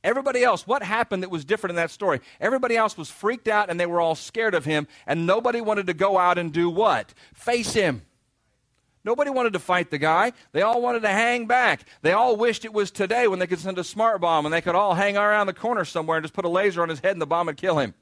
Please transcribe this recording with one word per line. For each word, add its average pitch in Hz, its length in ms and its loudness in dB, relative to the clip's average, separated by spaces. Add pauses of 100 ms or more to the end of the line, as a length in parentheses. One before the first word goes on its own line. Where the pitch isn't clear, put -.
Everybody 247 400 0
else, 220 220 2
what 240 180 0
happened 202 400 -2
that 185 80 -8
was 160 120 -6
different 185 280 -2
in 175 60 -6
that 170 140 -2
story? 170 300 0 (180)
Everybody 240 380 0
else 220 180 2
was 156 140 -12
freaked 220 380 -4
out 208 220 2
and 170 80 -2
they 175 100 0
were 170 120 0
all 165 160 2
scared 220 380 -2
of 156 100 0
him, 151 240 -2 (180)
and 165 200 -2
nobody 233 340 2
wanted 208 280 -2
to 175 60 -4
go 190 240 2
out 175 200 4
and 165 160 -4
do 175 160 2
what? 165 440 0 (200)
Face 233 400 -2
him. 165 300 0 (1000)
Nobody 277 280 0
wanted 247 220 0
to 175 60 -4
fight 180 300 -2
the 151 80 -6
guy. 165 340 2 (220)
They 156 80 0
all 233 200 2
wanted 240 200 -2
to 208 80 0
hang 233 360 0
back. 233 380 2 (200)
They 165 100 4
all 226 240 2
wished 226 260 0
it 220 100 -14
was 202 160 -2
today 226 380 0
when 190 120 0
they 180 80 -2
could 175 120 -2
send 180 200 -6
a 175 40 -6
smart 214 380 0
bomb 165 240 2
and 156 80 -2
they 165 80 2
could 175 140 0
all 196 180 4
hang 202 240 0
around 208 300 2
the 185 60 -4
corner 220 300 -2
somewhere 160 340 -2
and 156 60 -2
just 156 120 -10
put 180 100 -4
a 170 40 0
laser 180 340 2
on 165 60 -2
his 151 100 -6
head 185 140 0
and 170 80 -4
the 151 40 0
bomb 170 220 0
would 147 100 -6
kill 170 220 0
him. 110 220 -2